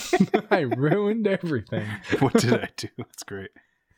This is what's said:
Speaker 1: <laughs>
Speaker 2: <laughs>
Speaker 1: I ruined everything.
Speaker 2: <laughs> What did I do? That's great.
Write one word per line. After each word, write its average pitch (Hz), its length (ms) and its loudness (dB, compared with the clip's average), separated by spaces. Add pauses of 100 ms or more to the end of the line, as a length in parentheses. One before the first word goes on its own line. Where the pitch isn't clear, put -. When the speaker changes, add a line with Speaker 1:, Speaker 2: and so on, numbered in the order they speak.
Speaker 1:
<laughs> - 240 2
Speaker 2:
<laughs> - 240 -2
Speaker 1:
I 196 80 4
ruined 196 640 0
everything. 135 640 -2 (160)
Speaker 2:
<laughs> - 160 -2
What 131 140 4
did 123 200 4
I 95 220 -2
do? - 120 -10 (100)
That's - 260 -14
great. 98 280 -12 (460)